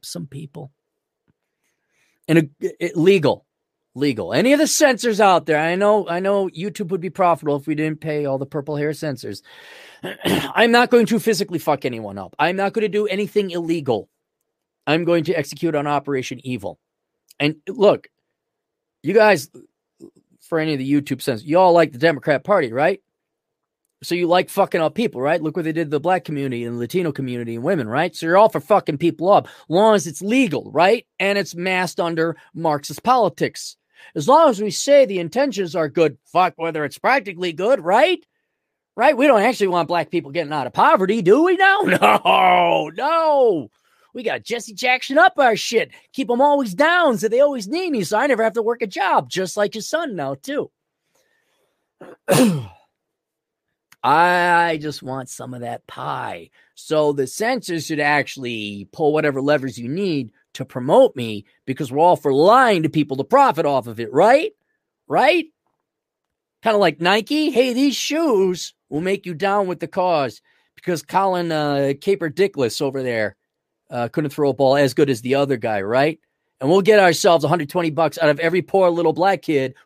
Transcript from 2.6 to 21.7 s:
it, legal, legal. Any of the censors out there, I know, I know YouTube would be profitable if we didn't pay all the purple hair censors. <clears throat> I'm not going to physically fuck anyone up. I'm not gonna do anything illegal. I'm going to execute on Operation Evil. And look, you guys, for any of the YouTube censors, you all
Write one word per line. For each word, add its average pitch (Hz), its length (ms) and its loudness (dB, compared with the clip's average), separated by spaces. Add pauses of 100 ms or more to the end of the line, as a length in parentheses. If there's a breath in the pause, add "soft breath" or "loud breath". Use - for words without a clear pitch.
it, 175 160 -6
legal, 160 500 2 (480)
legal. 113 400 -4
Any 220 180 2
of 285 60 4
the 302 80 2
censors 240 540 0
out 180 260 4
there, 156 120 0
I 165 180 -2
know, 208 320 0
I 170 120 -4
know 196 280 -2
YouTube 185 400 -10
would 185 120 -6
be 175 100 -8
profitable 156 460 0
if 143 120 -10
we 151 80 -4
didn't 156 240 -4
pay 151 260 -4
all 135 120 -4
the 135 80 -8
purple 147 300 -8
hair 147 160 -2
censors. 131 500 -10 (600 loud breath)
<clears throat> - 220 -14
I'm - 480 0
not 240 180 4
going 240 160 6
to 220 140 0
physically 180 400 -2
fuck 143 240 -2
anyone 110 340 -8
up. 95 200 -14
I'm 170 180 0
not 196 160 -2
gonna 214 160 -2
do 208 180 -2
anything 196 440 -4
illegal. 160 580 -4 (800)
I'm 165 180 0
going 170 200 0
to 185 100 -2
execute 156 420 -4
on 147 100 -2
Operation 139 580 -4
Evil. 101 340 -10 (600)
And 151 160 0 (120)
look, 196 400 2 (920)
you 160 120 -4
guys, 208 360 4 (880)
for - 180 -6
any 156 140 -4
of 139 60 -4
the 135 120 -6
YouTube 143 320 -2
censors, 113 220 -4
you 160 140 0
all 180 140 6